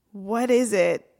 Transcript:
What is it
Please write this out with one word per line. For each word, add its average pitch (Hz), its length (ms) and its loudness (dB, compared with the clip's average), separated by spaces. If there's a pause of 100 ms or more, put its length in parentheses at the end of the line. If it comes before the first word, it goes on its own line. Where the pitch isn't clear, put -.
(120)
What 214 380 -4
is 240 240 2
it 170 340 0 (120)